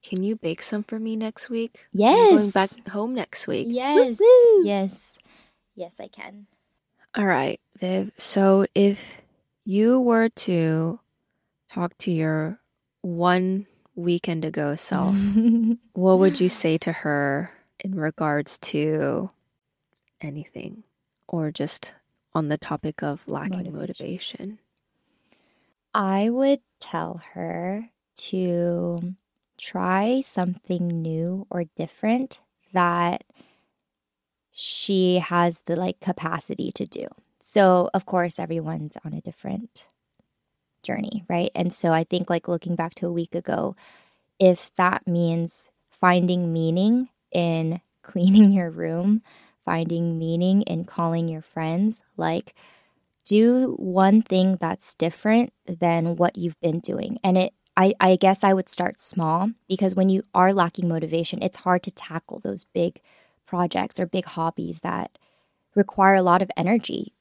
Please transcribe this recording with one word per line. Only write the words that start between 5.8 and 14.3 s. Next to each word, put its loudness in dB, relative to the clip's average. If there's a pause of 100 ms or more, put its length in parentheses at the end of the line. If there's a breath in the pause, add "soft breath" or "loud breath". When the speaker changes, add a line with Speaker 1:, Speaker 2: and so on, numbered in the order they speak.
Speaker 2:
I -16
can. -18 (680)
Speaker 1:
All 0
right, 0 (180)
Viv. -4
So 4 (100)
if 2 (420)
you 4
were 4
to 0 (720)
talk -6
to -4
your -2 (440)
one 0 (300)
weekend -2